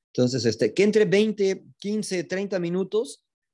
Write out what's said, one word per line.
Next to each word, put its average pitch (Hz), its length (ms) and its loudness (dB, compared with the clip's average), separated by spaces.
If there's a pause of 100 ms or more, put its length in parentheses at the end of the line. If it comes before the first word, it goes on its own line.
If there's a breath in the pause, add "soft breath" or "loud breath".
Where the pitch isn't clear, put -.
(140)
Entonces, 123 300 0
este, 113 300 2
que 185 80 2
entre 214 220 4
veinte, 196 580 0 (160)
quince, 202 460 -4
treinta 190 340 -6
minutos, 185 680 -4 (300)